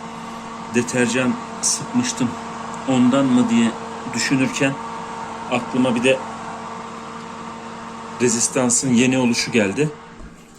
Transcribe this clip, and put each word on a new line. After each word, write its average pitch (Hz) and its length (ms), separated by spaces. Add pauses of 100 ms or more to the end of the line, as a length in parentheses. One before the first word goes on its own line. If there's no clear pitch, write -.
(760)
deterjan 123 600 (280)
sıkmıştım. - 680 (580)
Ondan 127 380
mı 123 240
diye 117 200 (440)
düşünürken 135 580 (800)
aklıma 123 440
bir 117 100
de 131 140 (2000)
rezistansın 123 760
yeni 131 240
oluşu 120 340
geldi. 113 380 (680)